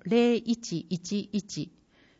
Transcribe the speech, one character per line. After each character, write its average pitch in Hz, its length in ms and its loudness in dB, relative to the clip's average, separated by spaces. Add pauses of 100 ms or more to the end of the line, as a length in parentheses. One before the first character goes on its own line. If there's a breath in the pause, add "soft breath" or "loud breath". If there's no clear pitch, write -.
零 233 300 4
一 226 520 -2
一 196 440 -4
一。 - 400 -6 (480 soft breath)